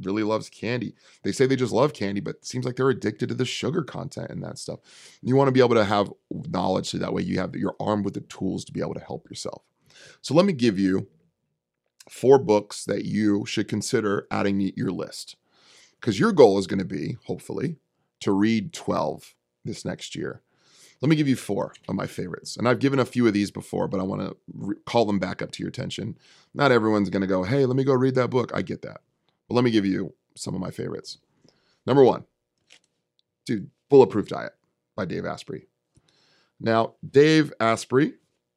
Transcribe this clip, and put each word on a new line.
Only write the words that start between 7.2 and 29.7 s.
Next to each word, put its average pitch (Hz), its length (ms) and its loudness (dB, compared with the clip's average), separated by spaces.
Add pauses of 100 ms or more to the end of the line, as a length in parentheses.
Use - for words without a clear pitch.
you 92 160 -2
have, 92 180 -6
you're 98 240 -4
armed 104 240 0
with 98 100 -4
the - 60 -8
tools - 460 -6
to - 60 -20
be 82 80 -6
able 78 140 -4
to - 60 -12
help - 280 -12
yourself. - 360 -12 (560)
So - 140 -4
let 175 120 6
me 202 60 2
give 117 260 2
you 95 300 0 (1000)
four 131 300 6
books 104 460 0
that 104 220 -4
you 104 400 0
should 107 220 -4
consider 107 640 -2
adding 101 300 -2
to 98 160 -2
your 101 160 -4
list, - 440 -12 (640)
'cause 104 180 -2
your 214 140 2
goal 113 260 8
is 95 80 0
gonna 95 180 -2
be, 85 400 -6
hopefully, - 520 -8 (440)
to 107 120 0
read 104 420 0
twelve 80 600 -6 (300)
this - 200 -10
next - 300 -10
year. 71 280 -10 (580)
Let 131 80 0
me 160 80 4
give 151 120 0
you 127 80 2
four - 380 -6 (140)
of - 60 -4
my 98 120 -4
favorites. - 500 -12
And 117 120 -2
I've 123 100 2
given 135 200 2
a 127 60 4
few 123 220 2
of 107 80 4
these 101 160 2
before, 95 360 -6
but 95 140 -4
I 95 40 -4
wanna 98 280 -6 (200)
re-, - 240 -8 (100)
call 117 180 2
them 101 140 0
back 92 240 -6
up - 100 -10
to - 100 -10
your 95 60 -6
attention. 92 480 -10 (380)
Not 139 180 4
everyone's 107 380 2
gonna 98 160 -2
go, 92 160 0
"Hey, 131 240 0
let 127 100 0
me 135 80 0
go 135 80 2
read 127 220 2
that 123 160 0
book." 120 240 -2
I 101 80 -4
get - 200 -10
that. - 200 -16 (460)
But 104 60 -4
let 123 100 4
me 123 60 4